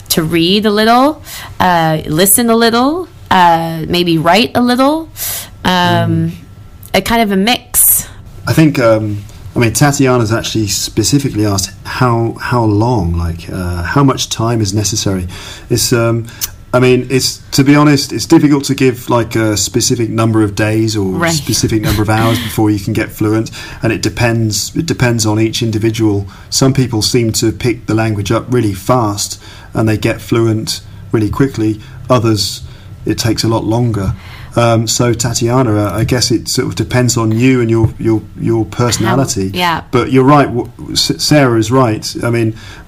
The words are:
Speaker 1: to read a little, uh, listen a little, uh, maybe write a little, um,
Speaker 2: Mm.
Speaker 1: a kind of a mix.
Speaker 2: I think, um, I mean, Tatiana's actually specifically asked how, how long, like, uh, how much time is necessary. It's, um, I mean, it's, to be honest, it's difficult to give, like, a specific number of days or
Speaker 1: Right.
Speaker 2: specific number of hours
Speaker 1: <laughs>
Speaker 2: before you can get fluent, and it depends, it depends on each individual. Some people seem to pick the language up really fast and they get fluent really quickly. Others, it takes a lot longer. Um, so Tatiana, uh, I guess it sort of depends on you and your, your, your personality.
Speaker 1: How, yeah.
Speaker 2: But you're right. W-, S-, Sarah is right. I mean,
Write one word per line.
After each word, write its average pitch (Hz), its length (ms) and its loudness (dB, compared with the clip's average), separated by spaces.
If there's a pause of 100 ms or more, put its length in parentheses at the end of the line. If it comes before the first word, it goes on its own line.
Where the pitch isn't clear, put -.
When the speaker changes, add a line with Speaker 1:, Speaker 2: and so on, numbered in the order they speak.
(100)
Speaker 1:
to 180 120 0
read 170 440 2
a 214 40 2
little, 240 520 4 (360)
uh, 165 480 2
listen 196 440 2
a 226 60 4
little, 247 520 2 (220)
uh, 165 580 2
maybe 175 300 2
write 175 380 2
a - 40 2
little, 269 480 2 (560)
um, 170 680 2
Speaker 2:
Mm. - 20 -8 (600)
Speaker 1:
a 196 80 4
kind 233 200 2
of 202 100 0
a 196 40 0
mix. - 720 0 (400)
Speaker 2:
I - 60 0
think, 156 260 4
um, 110 460 2 (300)
I - 40 -4
mean, 117 140 2
Tatiana's 127 600 2
actually 104 360 -2
specifically 110 760 0
asked 98 260 0 (140)
how, 117 560 0
how 123 240 0
long, 104 520 2
like, 85 360 -4
uh, 90 300 -6
how 139 220 2
much - 240 0
time 117 320 0
is 101 120 -2
necessary. 101 540 -2 (420)
It's, - 240 0
um, 117 340 0 (460)
I 127 60 4
mean, 127 320 4
it's, 131 300 -2 (120)
to 139 120 4
be 143 100 6
honest, 147 380 4
it's 110 140 -6
difficult 147 380 4
to 135 120 -2
give, 127 340 0
like, 117 240 0
a 110 220 0
specific 117 520 -2
number 110 360 2
of 101 100 -2
days 110 420 0
or 98 140 0
Speaker 1:
Right. 165 240 0
Speaker 2:
specific - 480 -2
number 107 180 0
of 101 80 0
hours 113 300 2
Speaker 1:
<laughs> 117 100 -6
Speaker 2:
before 107 220 0
you 104 80 0
can 110 140 -6
get 107 180 -2
fluent, 110 400 -2 (320)
and 113 100 0
it 98 100 -4
depends, 113 760 -2
it 165 100 -2
depends 117 400 0
on 107 140 0
each 110 240 0
individual. 107 640 0 (200)
Some 135 240 2
people 113 300 0
seem 117 300 0
to 110 180 0
pick 110 360 -4
the - 80 -2
language 110 360 0
up 110 240 0
really 110 200 2
fast 104 640 -2 (340)
and 110 140 0
they 104 80 0
get 113 240 -2
fluent 113 600 0 (300)
really 104 200 0
quickly. 110 500 -2 (280)
Others, 110 540 0 (420)
it - 140 -2
takes - 240 -2
a 113 60 0
lot 113 160 0
longer. 110 500 0 (420)
Um, 117 320 4
so 120 240 2
Tatiana, 117 640 0
uh, 104 160 0
I 104 120 -2
guess - 280 0
it - 160 -2
sort - 200 -2
of - 80 -6
depends 123 400 0
on 113 160 0
you 127 280 4
and 113 100 0
your, 113 280 0
your, 110 220 0 (180)
your 113 260 0
personality. 113 840 -2
Speaker 1:
How, 98 80 -8
yeah. 175 340 -2
Speaker 2:
But 120 200 0
you're 131 120 6
right. 143 220 6
W-, 117 220 -4 (240)
S-, - 200 0 (100)
Sarah 135 360 4
is 110 120 0
right. 123 340 2 (200)
I 117 60 0
mean, 113 240 0 (340)